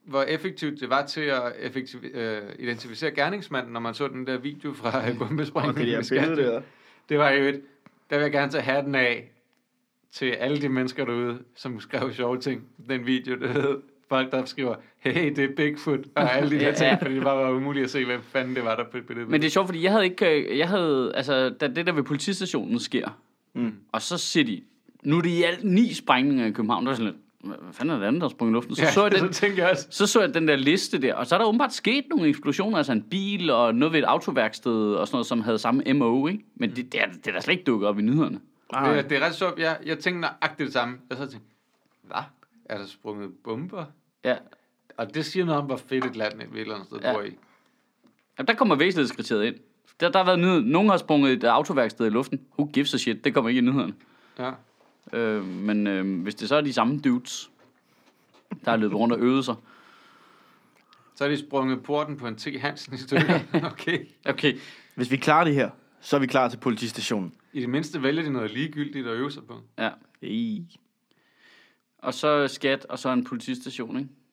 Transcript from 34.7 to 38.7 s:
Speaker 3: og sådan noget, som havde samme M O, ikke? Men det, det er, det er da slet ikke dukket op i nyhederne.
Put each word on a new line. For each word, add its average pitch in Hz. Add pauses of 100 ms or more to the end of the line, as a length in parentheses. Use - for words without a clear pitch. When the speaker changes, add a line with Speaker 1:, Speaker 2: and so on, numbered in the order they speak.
Speaker 3:
og 98
sådan -
noget, 117
som 117
havde 110
samme 131
M 143
O, 127
ikke? 208 (100)
Men 117
det, 123
det 120
er, 101
det 87
er 107
da 92
slet 151
ikke 143
dukket 104
op 104
i -
nyhederne. 120 (320)